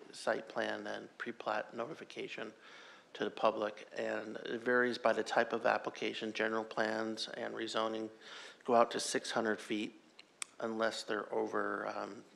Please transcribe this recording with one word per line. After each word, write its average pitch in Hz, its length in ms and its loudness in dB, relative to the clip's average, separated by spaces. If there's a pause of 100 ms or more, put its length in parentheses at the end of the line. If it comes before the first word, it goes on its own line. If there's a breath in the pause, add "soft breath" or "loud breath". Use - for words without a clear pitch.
(120)
site 117 360 -2
plan 107 380 -2
and 104 220 -6 (100)
pre-plat 110 580 -4
notification 113 760 -8 (600 loud breath)
to - 120 -4
the 104 80 2
public. 110 560 2 (100)
And 110 480 -2
it 117 180 -4
varies 123 360 6
by 113 120 6
the 110 120 2
type - 280 2
of 113 140 0
application. 110 640 0
General 110 320 2
plans 110 720 0
and 113 200 -6
rezoning 110 520 0 (580 loud breath)
go 123 100 6
out 117 160 8
to 107 80 -2
six - 320 -2
hundred 110 280 2
feet 107 360 -2 (640)
unless 113 420 0
they're 104 320 -2
over, 104 640 0
um, 101 200 -6 (180)